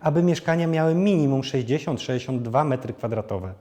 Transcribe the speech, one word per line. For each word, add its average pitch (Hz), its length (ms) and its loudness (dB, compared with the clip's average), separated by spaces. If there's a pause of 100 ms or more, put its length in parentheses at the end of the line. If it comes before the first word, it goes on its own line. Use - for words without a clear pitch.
aby 156 220 2
mieszkania 170 440 2
miały 160 280 2
minimum 151 500 2
sześćdziesiąt, 135 560 -2
sześćdziesiąt 127 420 -4
dwa 120 220 0
metry 127 280 -2
kwadratowe, 104 680 -6